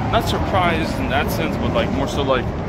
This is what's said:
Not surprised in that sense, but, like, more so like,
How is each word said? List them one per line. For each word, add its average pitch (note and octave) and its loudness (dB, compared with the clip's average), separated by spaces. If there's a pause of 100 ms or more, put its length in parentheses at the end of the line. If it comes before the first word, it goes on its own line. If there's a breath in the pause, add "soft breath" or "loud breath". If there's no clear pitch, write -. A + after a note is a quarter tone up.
(120)
Not G#3+ 2
surprised F3 0
in C3 -2
that D3+ 0
sense, D3+ -2
but, A#2 -2
like, A2+ 2
more C3+ 0
so D3 -2
like, C3 2 (220)